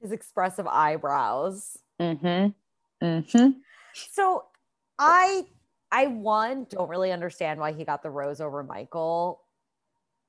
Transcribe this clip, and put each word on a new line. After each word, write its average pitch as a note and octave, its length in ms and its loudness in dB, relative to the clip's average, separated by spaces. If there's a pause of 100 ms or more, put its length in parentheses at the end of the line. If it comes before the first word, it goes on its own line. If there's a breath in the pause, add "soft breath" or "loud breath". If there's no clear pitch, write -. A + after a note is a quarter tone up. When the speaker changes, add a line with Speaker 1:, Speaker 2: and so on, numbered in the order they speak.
Speaker 1:
His G#3 100 -12
expressive F#3 560 -4
eyebrows. D3+ 1120 0 (240)
Speaker 2:
Mm-hmm. F3 1040 -2
Mm-hmm. E3+ 440 4 (640 loud breath)
Speaker 1:
So F#4+ 340 0 (520)
I, F#4 480 4 (460)
I, C4 160 4
one, A3 640 -2
don't F3+ 200 -4
really F#3 220 -2
understand E3+ 480 -4
why D#3 140 -4
he D#3 100 -10
got C#3+ 180 -4
the D#3+ 80 -10
rose C#3+ 300 -6
over D3 240 -8
Michael. E3 800 -4 (880)